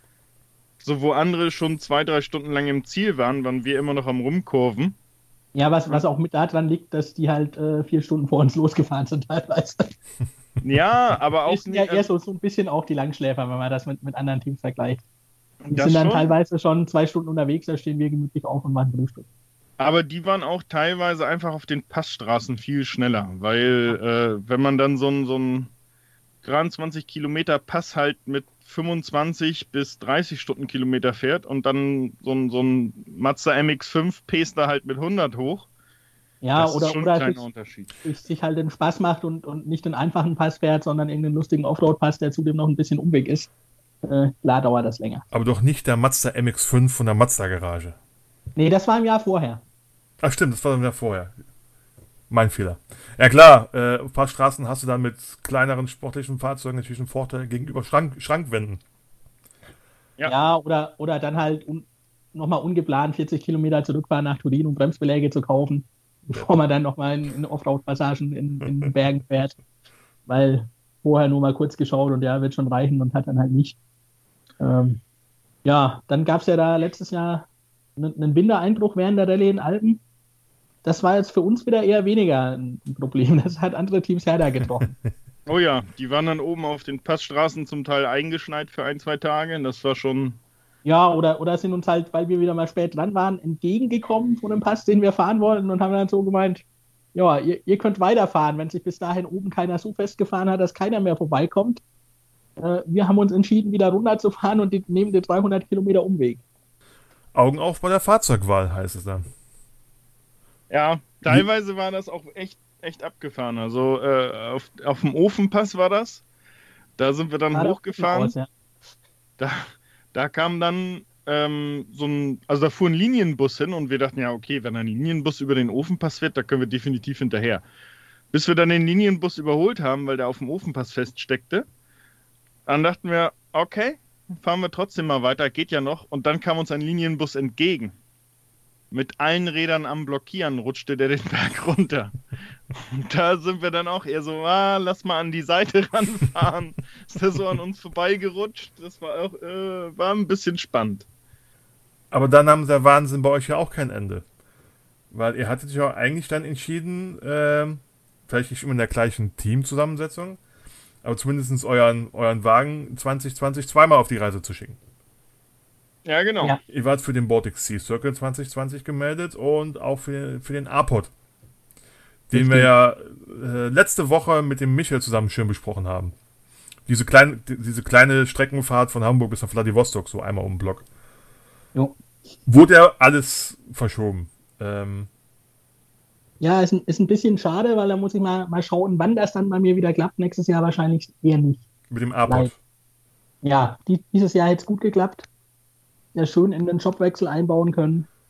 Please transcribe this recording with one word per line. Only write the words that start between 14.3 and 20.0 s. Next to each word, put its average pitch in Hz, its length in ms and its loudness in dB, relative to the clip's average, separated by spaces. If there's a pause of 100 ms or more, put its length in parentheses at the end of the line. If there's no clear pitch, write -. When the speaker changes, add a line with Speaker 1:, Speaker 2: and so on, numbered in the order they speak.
Speaker 2:
Teams 139 200 -8
vergleicht. 123 400 -4 (720)
Die 147 60 -2
Speaker 1:
Das 135 80 2
Speaker 2:
sind 160 100 6
dann 160 160 4
Speaker 1:
schon. - 0 -
Speaker 2:
teilweise 165 480 2
schon 165 280 2
zwei 160 200 2
Stunden 160 220 -4
unterwegs, 160 380 -2
da 156 100 -2
stehen 147 220 -4
wir 147 120 0
gemütlich 147 340 -4
auf 135 200 -6
und 139 80 -4
machen 131 200 0
Frühstück. 127 340 -6 (500)
Speaker 1:
Aber 156 260 2